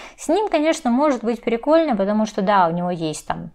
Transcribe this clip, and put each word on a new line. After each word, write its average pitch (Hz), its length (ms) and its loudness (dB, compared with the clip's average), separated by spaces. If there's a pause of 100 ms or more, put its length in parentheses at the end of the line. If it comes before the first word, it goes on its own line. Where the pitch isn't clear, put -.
(180)
С - 100 -10
ним, 392 200 2
конечно, 311 420 0
может 254 340 2
быть 220 180 -4
прикольно, 254 540 2
потому 208 300 0
что, 214 160 -4
да, 190 260 4
у 165 40 0
него 175 180 -2
есть 160 360 -6
там 170 280 -14